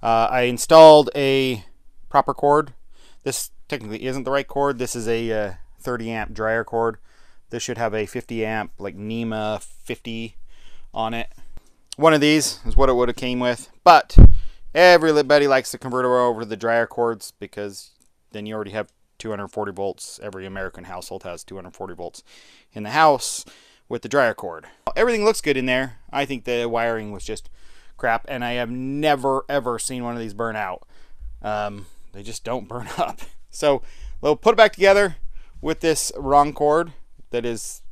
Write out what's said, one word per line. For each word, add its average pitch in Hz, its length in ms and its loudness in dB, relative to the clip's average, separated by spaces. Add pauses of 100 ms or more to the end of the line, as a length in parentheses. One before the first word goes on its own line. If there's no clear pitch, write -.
Uh, 113 280 2
I 127 120 0
installed 151 720 8
a 135 500 -2 (440)
proper 139 260 0
cord. 143 400 0 (500)
This - 260 -8 (180)
technically 110 360 -10
isn't 131 200 -6
the 131 60 -6
right 139 160 -4
cord. 139 320 -2
This 123 160 -6
is 113 140 -6
a, 117 240 -4
uh, 104 200 -4 (280)
thirty 117 300 -8
amp 110 220 -8
dryer 110 300 -2
cord. 117 360 -4 (520)
This 120 120 -8
should 117 160 -8
have 113 160 -4
a 107 120 -6
fifty 113 380 -8
amp, 110 340 -6
like, 98 180 -12
NEMA 107 640 -8
fifty - 760 -12 (580)
on 113 180 -4
it. 117 180 -8 (680)
One 156 180 4
of 147 60 2
these 151 440 2
is 117 120 2
what 135 120 6
it 127 60 4
would 123 140 2
have 120 80 -6
came 123 240 -6
with, 123 280 -4 (160)
but 165 320 8 (580)
everybody 151 720 6
likes 131 260 0
to 127 60 -12
convert 127 260 -4
over 123 360 2
to 117 60 -10
the 104 100 -8
dryer 117 300 0
cords, 117 460 -6
because - 580 -14 (400)
then 104 160 -14
you - 80 -10
already 107 160 -8
have 107 220 -8 (260)
two 110 120 -12
hundred 101 180 -10
forty 101 240 -8
volts. 98 500 -10
Every 95 240 -14
American 95 380 -12
household 92 400 -16
has 87 200 -14
two 98 120 -18
hundred 90 180 -20
forty 92 200 -14
volts 87 280 -16 (500)
in 107 120 -14
the 107 60 -12
house 151 540 0 (440)
with 117 120 -8
the - 80 -14
dryer 120 260 0
cord. 82 320 -14 (300)
Everything 226 280 0
looks 214 180 0
good 143 140 0
in 131 100 -4
there. 127 320 -4 (120)
I 139 140 -4
think 135 200 -10
the 120 220 -4
wiring 117 460 -4
was 101 120 -12
just - 260 -12 (480)
crap, 117 300 -2
and 123 160 -8
I 120 80 -6
have 120 180 -4
never, 135 800 -2
ever 123 300 -4
seen 123 260 -10
one 120 100 -8
of 120 60 -10
these 110 120 -10
burn 110 240 -6
out. 95 320 -8 (540)
Um, 104 440 -8 (260)
they 98 100 -16
just 101 220 -14
don't 113 220 -8
burn 113 260 -12
<laughs> - 60 -12
up. - 220 -6 (300)
So 143 320 -2 (400)
we'll 147 140 0
put 220 160 0
it 220 40 0
back 214 160 6
together 196 440 2 (440)
with 156 200 -6
this 160 360 -2
wrong 143 380 2
cord 151 380 0 (380)
that 120 160 -4
is - 460 -8